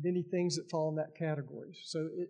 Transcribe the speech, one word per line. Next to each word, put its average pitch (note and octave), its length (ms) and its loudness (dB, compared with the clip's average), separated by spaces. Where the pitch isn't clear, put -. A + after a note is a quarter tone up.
many F3+ 200 4
things F3 360 2
that D#3+ 120 -6
fall D#3 200 2
in D#3 60 0
that D#3 220 -2
category. D3 560 -2
So D#3+ 320 -2
it, F3 120 -4